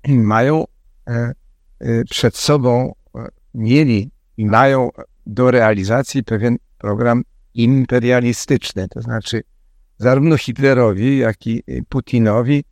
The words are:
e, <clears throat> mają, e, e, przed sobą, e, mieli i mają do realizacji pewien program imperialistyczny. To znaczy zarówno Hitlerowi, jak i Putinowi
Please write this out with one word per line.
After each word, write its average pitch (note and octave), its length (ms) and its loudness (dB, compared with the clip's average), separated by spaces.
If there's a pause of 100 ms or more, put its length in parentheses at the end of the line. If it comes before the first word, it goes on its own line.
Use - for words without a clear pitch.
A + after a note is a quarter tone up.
e, C#3+ 60 0
<clears throat> - 0 - (220)
mają, C#3+ 300 2 (440)
e, A#2+ 240 -4 (460)
e, A#2 260 -2
przed - 320 -2
sobą, B2+ 580 0 (200)
e, A#2 140 -14 (260)
mieli A#2+ 560 2 (260)
i A2 100 -4
mają B2+ 440 2 (360)
do B2 240 0
realizacji A2+ 760 0
pewien A#2 320 -2 (220)
program A#2 440 -2 (320)
imperialistyczny. A#2+ 1300 0
To A#2 140 -12
znaczy A2+ 400 -6 (560)
zarówno C3+ 380 2
Hitlerowi, B2+ 840 2
jak A#2 280 -4
i A#2 160 -4 (260)
Putinowi B2 840 0